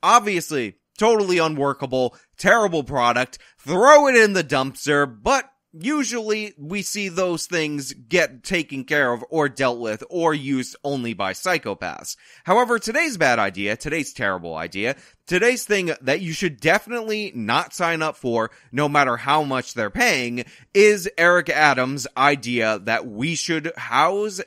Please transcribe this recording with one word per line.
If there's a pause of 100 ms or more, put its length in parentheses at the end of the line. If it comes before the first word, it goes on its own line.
Obviously, (220)
totally
unworkable, (220)
terrible
product, (220)
throw
it
in
the
dumpster, (160)
but (340)
usually
we
see
those
things
get
taken
care
of
or
dealt
with
or
used
only
by
psychopaths. (280)
However,
today's
bad
idea,
today's
terrible
idea, (300)
today's
thing (100)
that
you
should
definitely
not
sign
up
for, (220)
no
matter
how
much
they're
paying, (260)
is
Eric
Adams' (100)
idea
that
we
should
house